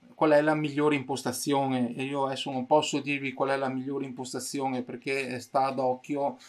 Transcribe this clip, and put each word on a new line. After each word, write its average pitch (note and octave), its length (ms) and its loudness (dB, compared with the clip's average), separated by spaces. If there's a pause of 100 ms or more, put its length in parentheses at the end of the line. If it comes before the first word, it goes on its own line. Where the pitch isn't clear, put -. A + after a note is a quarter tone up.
(140)
qual D#3 160 4
è D3 100 8
la D3+ 140 4
migliore D3+ 400 2
impostazione. C3 1040 0
E C3+ 80 -4
io C#3 220 -2
adesso C3+ 260 -4
non B2+ 120 -2
posso D3+ 360 4
dirvi C#3 320 -4
qual C3+ 160 0
è C#3 80 2
la C3+ 120 0
migliore C3 360 -4
impostazione C3 800 -6
perché, C3+ 440 -6
eh, B2 140 -6
sta C3+ 240 0
ad C3+ 160 -2
occhio C3+ 580 -2 (100)